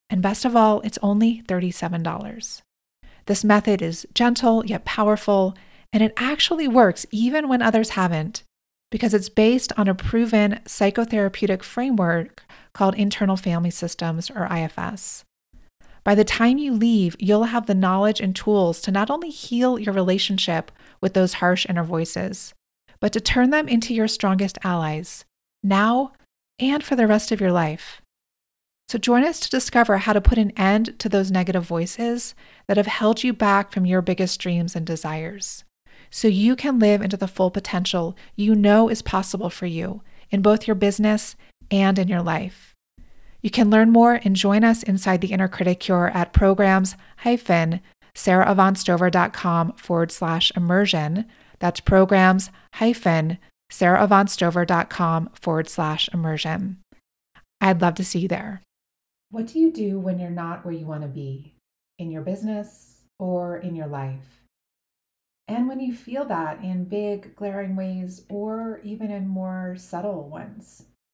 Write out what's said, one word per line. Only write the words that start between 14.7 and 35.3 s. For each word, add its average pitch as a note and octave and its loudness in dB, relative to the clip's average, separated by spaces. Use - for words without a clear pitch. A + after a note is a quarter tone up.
S. - -10
By G3+ 4
the G#3 6
time A#3 2
you C#4+ -2
leave, G#3+ 2
you'll G#3+ 2
have A#3 -2
the G3+ 2
knowledge F#3+ 2
and F#3 -2
tools F#3+ 0
to G3+ -4
not G3+ 0
only E4 -6
heal B3 -2
your G#3+ -4
relationship F#3+ -2
with F#3 0
those F#3 2
harsh F3+ 0
inner E3+ -2
voices, F3 -6
but G3+ 0
to A3+ -2
turn B3+ 2
them D4+ 0
into A#3 0
your A3 2
strongest F#3+ -2
allies, E3 -4
now A3 2
and C#4+ -2
for - -2
the A#3+ 4
rest G#3+ 2
of G#3+ -2
your F#3 2
life. E3 -4
So - -6
join A#3+ 4
us D#4+ -2
to - -8
discover A#3 2
how G#3+ 0
to G#3+ 4
put A3+ 4
an G#3 4
end G#3 0
to - -6
those F#3+ 0
negative F#3 0
voices G3+ -4
that G3+ 2
have G#3 2
held G#3+ 0
you B3+ 0
back G3+ 2
from F#3 0
your F#3 2
biggest F3+ -2
dreams E3+ -4
and E3 -4
desires, D#3+ -8